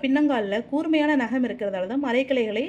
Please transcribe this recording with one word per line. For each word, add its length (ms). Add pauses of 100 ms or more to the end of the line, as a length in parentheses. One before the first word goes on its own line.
பின்னங்கால்ல 560 (120)
கூர்மையான 520
நகம் 260
இருக்கிறதால 440
தான் 140
மரைக்கிளைகளை 600